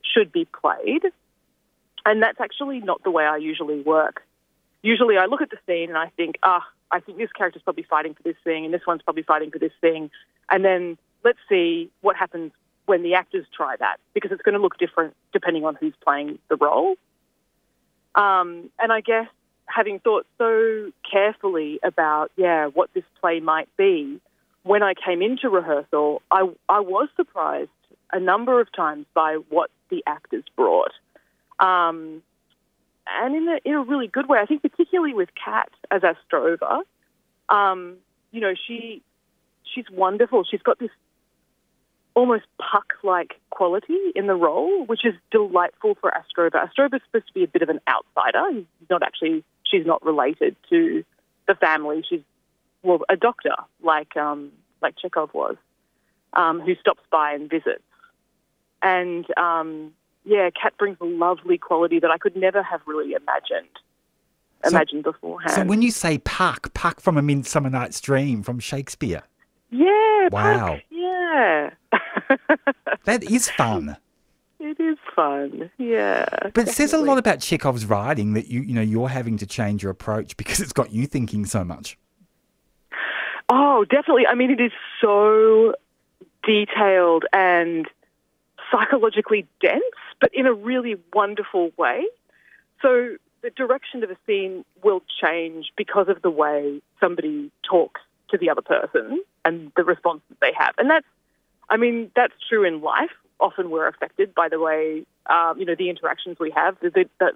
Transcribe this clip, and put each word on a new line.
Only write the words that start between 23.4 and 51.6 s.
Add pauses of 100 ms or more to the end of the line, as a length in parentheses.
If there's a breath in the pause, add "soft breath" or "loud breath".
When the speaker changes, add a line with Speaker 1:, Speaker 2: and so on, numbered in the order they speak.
Speaker 1:
be, (440)
when
I
came
into
rehearsal, (100)
I, (180)
I
was
surprised (420)
a
number
of
times
by (140)
what (200)
the
actors (120)
brought. (680 soft breath)
Um, (840)
and
in
a,
in
a
really
good
way,
I
think
particularly
with
Kat (220)
as
Astrova, (680)
um, (340)
you
know, (140)
she, (600)
she's
wonderful.
She's
got
this (1300)
almost (140)
Puck-like (120)
quality (180)
in
the
role,
which
is (180)
delightful
for
Astrova.
Astrova's
supposed
to
be
a
bit
of
an
outsider.
He's
not
actually, (200)
she's
not
related (140)
to (440)
the
family.